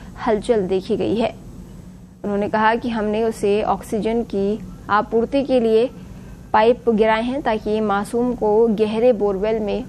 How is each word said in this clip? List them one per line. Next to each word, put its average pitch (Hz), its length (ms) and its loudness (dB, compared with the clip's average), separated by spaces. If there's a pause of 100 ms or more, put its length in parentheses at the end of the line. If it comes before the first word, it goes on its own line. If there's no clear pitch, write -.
(260)
हलचल 214 400 0
देखी 190 300 -2
गई - 200 0
है। 233 180 -2 (880)
उन्होंने 202 240 -2
कहा 220 260 2
कि 240 140 -4
हमने 214 360 -2
उसे 214 400 0
ऑक्सीजन 220 600 -2
की 202 360 -2 (300)
आपूर्ति 226 540 0
के 262 160 2
लिए 226 300 2 (640)
पाइप 226 380 4
गिराए 220 320 4
हैं 254 200 -2
ताकि 220 380 -2
मासूम 214 540 0
को 220 360 4
गहरे 220 420 2
बोरवेल 202 460 0
में 202 300 -2